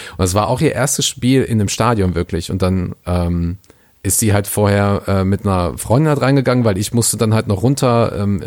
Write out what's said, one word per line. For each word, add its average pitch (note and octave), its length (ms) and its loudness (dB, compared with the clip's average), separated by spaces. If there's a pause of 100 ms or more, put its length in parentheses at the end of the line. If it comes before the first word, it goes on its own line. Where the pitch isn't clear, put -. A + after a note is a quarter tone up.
(160)
Und F#2 80 0
es F2+ 100 -2
war G#2 140 2
auch B2+ 120 -2
ihr D3 120 2
erstes - 340 -2
Spiel B2+ 380 0
in A2 160 0
einem G2+ 80 0
Stadion G#2 480 0
wirklich. F2 340 -4
Und F#2 120 -4
dann, F#2 340 -2 (100)
ähm, F2 520 -2 (440)
ist F#2+ 160 -2
sie G#2+ 140 2
halt G2+ 160 0
vorher, G2+ 580 2
äh, G2 180 0
mit G2 200 0
einer F2+ 340 0
Freundin C#3+ 300 2
halt D3 140 0
reingegangen, B2+ 420 2
weil G#2 140 2
ich G#2+ 140 -4
musste A#2 260 0
dann A#2 160 2
halt A2 120 0
noch G2 160 -2
runter, A#2+ 560 2
ähm, G2+ 280 -2